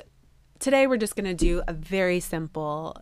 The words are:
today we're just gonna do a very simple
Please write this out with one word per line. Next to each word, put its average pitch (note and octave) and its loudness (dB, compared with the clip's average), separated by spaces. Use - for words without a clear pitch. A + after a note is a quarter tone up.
today C4+ 4
we're C4 2
just G#3+ -4
gonna F#3+ -2
do F3 2
a E3+ -4
very F3+ 0
simple D#3 -6